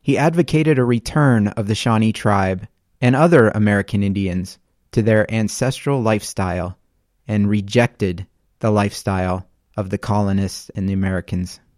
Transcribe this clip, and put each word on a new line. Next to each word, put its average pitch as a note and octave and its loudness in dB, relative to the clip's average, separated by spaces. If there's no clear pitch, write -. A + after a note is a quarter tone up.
He - 0
advocated D#3 2
a B2 2
return A#2+ 2
of G#2 -4
the G#2+ 0
Shawnee A2 0
tribe F#2+ -2
and B2 2
other C#3+ 6
American G#2 0
Indians F#2+ -4
to A#2 0
their G#2+ 2
ancestral B2 -2
lifestyle F#2 -4
and G#2 0
rejected G2+ -2
the A2 0
lifestyle F#2 -2
of G2+ -6
the G2+ -4
colonists G2 -2
and G2 -4
the G2 -2
Americans. F#2 -4